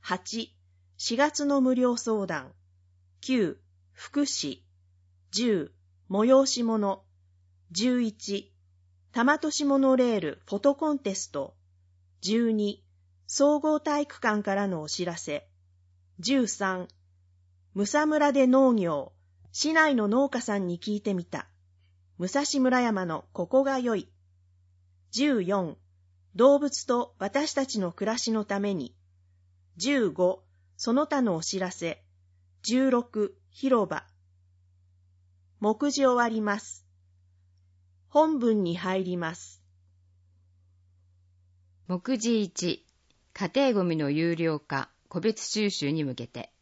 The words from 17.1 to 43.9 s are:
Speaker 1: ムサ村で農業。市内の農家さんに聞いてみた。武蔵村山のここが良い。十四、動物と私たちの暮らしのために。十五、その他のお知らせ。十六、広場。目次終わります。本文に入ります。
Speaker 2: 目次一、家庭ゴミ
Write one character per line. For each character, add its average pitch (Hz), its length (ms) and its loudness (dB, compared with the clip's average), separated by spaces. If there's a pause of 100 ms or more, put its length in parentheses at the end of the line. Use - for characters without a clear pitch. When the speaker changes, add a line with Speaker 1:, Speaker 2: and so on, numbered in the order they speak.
Speaker 1:
ム 202 140 -2
サ 294 180 2
村 302 280 2
で 269 140 4
農 254 280 6
業。 165 400 -2 (380)
市 311 200 -2
内 311 220 4
の 220 120 2
農 254 220 2
家 240 140 -4
さ 202 160 -2
ん 190 80 -4
に 175 120 -4
聞 208 180 -6
い 208 40 -6
て 202 140 -4
み 175 100 -4
た。 - 240 -12 (680)
武 180 100 -4
蔵 277 140 0 (180)
村 254 220 2
山 208 240 -2
の 160 260 -6
こ 175 140 -6
こ 269 180 4
が 269 140 -2
良 240 180 -2
い。 165 120 -6 (1040)
十 254 320 0
四、 180 360 -2 (560)
動 262 240 8
物 285 260 -4
と 240 340 -2
私 269 360 -2
た 269 120 0
ち 220 140 -4
の 180 100 -2
暮 202 220 -4
ら 240 60 -4
し 226 140 -2
の 214 120 0
た 202 160 -4
め 202 140 -2
に。 143 200 -6 (800)
十 226 340 0
五、 180 340 0 (320)
そ - 160 -4
の 285 140 2
他 285 160 0
の 202 140 0
お 160 60 -4
知 - 160 -6
ら 185 120 -4
せ。 - 340 -8 (580)
十 262 280 2
六、 240 460 -2 (140)
広 240 380 0
場。 156 180 -8 (1500)
目 247 320 0
次 277 160 2
終 247 100 4
わ 240 120 2
り 220 140 -2
ま 208 180 -2
す。 - 260 -20 (1200)
本 311 300 4
文 220 240 2
に 170 140 -2
入 185 280 -4
り 180 120 -6
ま 170 180 -6
す。 - 280 -20 (2250)
Speaker 2:
目 180 300 -4
次 226 240 0
一、 - 440 -6 (460)
家 - 220 -6
庭 269 180 2
ゴ 202 120 2
ミ 170 120 0